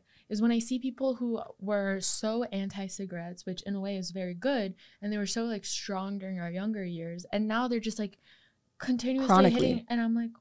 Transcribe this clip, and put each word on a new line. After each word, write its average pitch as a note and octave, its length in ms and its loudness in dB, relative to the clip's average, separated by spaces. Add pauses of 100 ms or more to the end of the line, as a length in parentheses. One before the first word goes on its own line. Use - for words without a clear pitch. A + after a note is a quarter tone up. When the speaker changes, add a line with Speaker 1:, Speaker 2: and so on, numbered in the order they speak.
(300)
Speaker 1:
is G#3 120 0
when A#3 100 6
I A#3 80 4
see B3 200 0
people C4 360 0
who A#3+ 260 -2 (180)
were G3 400 0
so A3 460 0
anti-cigarettes, F#3+ 1000 -6
which F3+ 180 -6
in G3+ 120 -4
a F#3+ 60 -4
way G3 160 -4
is F3+ 140 -6
very F3+ 220 -4
good, G#3 420 0 (260)
and G#3 100 -4
they G#3+ 60 -2
were G#3 80 -2
so, A3+ 180 -2
like, A3 220 -4
strong G3 540 -4
during F#3+ 200 -6
our E3+ 120 -4
younger G3 340 -2
years, E3+ 480 -6
and G#3+ 160 2
now A#3 180 2
they're A#3 140 0
just, A3 180 -4
like, G#3 180 -4 (600)
continuously B3+ 500 0
Speaker 2:
Chronically. A#3 400 8
Speaker 1:
hitting, A#3+ 220 0
and A#3+ 100 0
I'm A3+ 160 2
like, A#3 260 -2